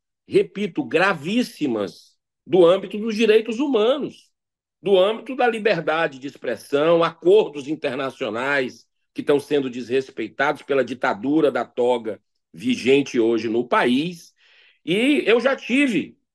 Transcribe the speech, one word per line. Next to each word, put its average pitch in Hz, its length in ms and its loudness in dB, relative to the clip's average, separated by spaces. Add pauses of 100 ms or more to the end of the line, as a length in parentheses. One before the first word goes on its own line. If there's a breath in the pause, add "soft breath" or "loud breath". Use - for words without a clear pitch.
(280)
repito, 190 560 -2
gravíssimas 147 1300 -4 (320)
do 170 200 6
âmbito 190 320 2
dos 214 180 -4
direitos 220 440 2
humanos, 254 720 -2 (520)
do 190 180 4
âmbito 220 340 0
da 247 140 0
liberdade 165 720 -2
de 131 80 -12
expressão, 143 760 0
acordos 165 680 2
internacionais 131 1160 -4 (280)
que - 80 -8
estão 143 180 2
sendo 139 300 -2
desrespeitados 127 920 -4
pela 135 220 0
ditadura 131 640 0
da 120 140 -2
toga 120 580 -2 (320)
vigente 123 640 0
hoje 113 300 0
no 117 180 -2
país. 165 680 -2 (500 soft breath)
E 240 420 0
eu 226 140 4
já 254 160 0
tive 233 600 -2 (180)